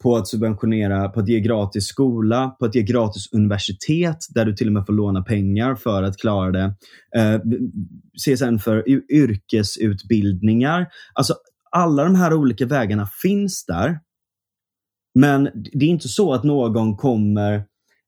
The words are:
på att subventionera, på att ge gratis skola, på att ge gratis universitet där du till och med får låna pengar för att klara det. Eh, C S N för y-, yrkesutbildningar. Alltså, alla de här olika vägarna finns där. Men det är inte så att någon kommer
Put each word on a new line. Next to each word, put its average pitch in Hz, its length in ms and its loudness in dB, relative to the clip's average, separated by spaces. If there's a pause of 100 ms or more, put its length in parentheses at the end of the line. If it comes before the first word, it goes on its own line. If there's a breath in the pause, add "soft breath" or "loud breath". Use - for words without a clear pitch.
på 120 140 4
att 107 120 -2
subventionera, 107 800 0
på - 120 -4
att 101 80 0
ge 113 120 2
gratis 104 460 -2
skola, 120 640 0
på 127 160 -6
att 107 100 -2
ge 120 80 2
gratis 107 500 -2
universitet 110 1000 -2
där 113 140 0
du 104 120 0
till 117 100 -2
och 107 60 0
med 101 140 0
får 104 60 -2
låna 101 300 0
pengar 104 520 -2
för 101 280 -2
att 95 140 -4
klara 98 360 -2
det. 95 220 -2 (420 soft breath)
Eh, 110 240 2 (840)
C 143 80 2
S 123 100 0
N 117 160 0
för 110 300 0
y-, 131 140 2 (100)
yrkesutbildningar. 110 1700 0 (280 loud breath)
Alltså, - 200 0 (360)
alla 160 340 2
de 185 100 4
här 175 200 4
olika 135 320 0
vägarna 107 420 -2 (140)
finns 202 440 -2
där. 151 320 -2 (1160)
Men 139 300 4 (280)
det 143 140 0
är 165 40 2
inte 165 180 -2
så 175 260 0
att 120 100 -2
någon 113 520 0
kommer 104 680 0 (440)